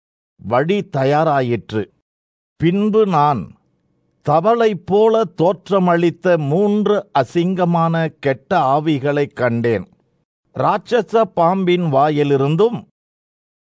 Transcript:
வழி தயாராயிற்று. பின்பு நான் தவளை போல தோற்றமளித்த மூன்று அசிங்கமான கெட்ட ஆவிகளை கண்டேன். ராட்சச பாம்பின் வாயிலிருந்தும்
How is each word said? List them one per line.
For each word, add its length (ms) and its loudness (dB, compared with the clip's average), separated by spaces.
வழி 540 -2
தயாராயிற்று. 920 -2
பின்பு 500 0
நான் 500 -2
தவளை 540 0
போல 480 0
தோற்றமளித்த 1120 0
மூன்று 720 0
அசிங்கமான 880 -2
கெட்ட 400 -2
ஆவிகளை 760 0
கண்டேன். 560 -2
ராட்சச 680 -2
பாம்பின் 720 0
வாயிலிருந்தும் 920 0